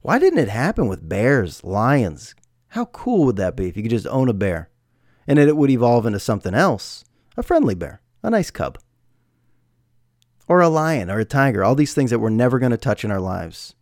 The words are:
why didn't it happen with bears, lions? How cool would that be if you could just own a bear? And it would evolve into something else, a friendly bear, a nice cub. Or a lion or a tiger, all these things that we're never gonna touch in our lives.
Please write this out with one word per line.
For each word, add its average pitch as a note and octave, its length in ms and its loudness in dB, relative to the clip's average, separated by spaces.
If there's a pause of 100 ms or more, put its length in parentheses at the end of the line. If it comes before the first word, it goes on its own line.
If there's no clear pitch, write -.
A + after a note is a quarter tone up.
why A3 180 0
didn't F4 200 4
it A2+ 100 0
happen C3 380 -2
with F#2 200 -6
bears, G2+ 560 0
lions? G#2+ 680 0 (360)
How A#3 160 -6
cool G#3+ 400 0
would A#2+ 100 2
that F#2 200 -4
be F#2 120 -6
if E2+ 100 -10
you G#2+ 60 -8
could A2+ 80 -4
just A2+ 160 -2
own C3 220 0
a A2 40 0
bear? F#2 360 -4 (580)
And C#3 100 4
it D3 180 6
would C#3+ 140 2
evolve A#2+ 360 2
into G#2 140 -2
something G2 360 -4
else, D3 480 -2 (340)
a A#3+ 60 -6
friendly D4 320 0
bear, E2+ 260 -12 (220)
a - 60 -4
nice G#3+ 200 0
cub. - 300 -8 (1700)
Or F3 140 4
a E3+ 80 6
lion D#3 420 -2
or G#2+ 80 -2
a A2 60 0
tiger, C3+ 380 2
all A#2+ 120 4
these D3 180 0
things C3+ 160 0
that A#2 100 0
we're A2 100 0
never B2 280 2
gonna A#2+ 200 0
touch - 280 -4
in G#2+ 60 -4
our F#2+ 100 -2
lives. F#2 600 -10